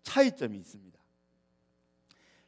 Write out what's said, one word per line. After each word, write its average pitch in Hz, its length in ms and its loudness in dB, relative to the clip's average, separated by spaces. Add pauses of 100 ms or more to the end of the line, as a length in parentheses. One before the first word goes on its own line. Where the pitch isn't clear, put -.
차이점이 147 540 2
있습니다. 95 420 -20 (1500)